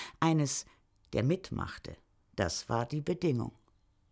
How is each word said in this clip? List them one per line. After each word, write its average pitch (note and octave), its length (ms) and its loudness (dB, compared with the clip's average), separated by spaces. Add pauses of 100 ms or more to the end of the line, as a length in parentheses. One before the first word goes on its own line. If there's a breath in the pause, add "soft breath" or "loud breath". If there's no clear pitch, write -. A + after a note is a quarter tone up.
(180 loud breath)
eines, D#3 480 2 (460 soft breath)
der G#2+ 100 2
mitmachte. - 720 -2 (380)
Das - 340 0
war A#2 160 2
die D3+ 160 -4
Bedingung. D3 520 0 (600)